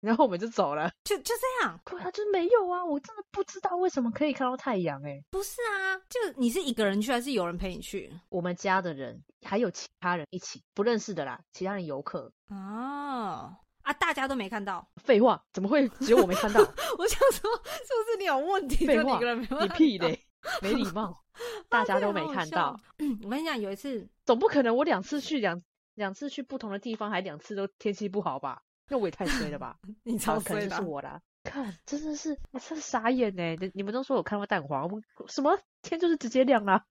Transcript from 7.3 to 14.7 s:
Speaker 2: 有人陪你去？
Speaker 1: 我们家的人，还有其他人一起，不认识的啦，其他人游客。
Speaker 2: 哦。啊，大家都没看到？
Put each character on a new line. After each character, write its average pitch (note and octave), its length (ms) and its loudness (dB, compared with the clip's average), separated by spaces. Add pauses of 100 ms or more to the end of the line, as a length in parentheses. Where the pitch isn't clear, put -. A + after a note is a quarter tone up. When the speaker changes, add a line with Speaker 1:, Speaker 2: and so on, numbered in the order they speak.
Speaker 2:
有 F#3 140 0
人 F3 100 -6
陪 F#3 180 -4
你 F3 60 -12
去？ - 320 -10 (160)
Speaker 1:
我 F#3+ 100 -4
们 F3+ 160 -2
家 F#3+ 280 2
的 F3 100 -4
人， B2 260 -10 (280)
还 G3 100 -2
有 G#3+ 140 2
其 - 180 -12 (120)
他 F3+ 140 0
人 D#3+ 140 -6
一 F3+ 100 -10
起， - 240 -14 (120)
不 G3+ 80 -2
认 A#3 160 2
识 G#3+ 160 -6
的 D#3+ 100 -4
啦， B2+ 160 -8 (140)
其 - 100 -8
他 F#3+ 80 -2
人 F#3+ 140 -6
游 C#3+ 160 -6
客。 B2+ 280 -8 (200)
Speaker 2:
哦。 A3+ 1040 -8 (240)
啊， C#4 180 -2
大 E4+ 140 2
家 C4+ 160 -2
都 C4+ 80 -2
没 G#3+ 100 -4
看 G#3 160 -6
到？ F#3+ 240 -6 (100)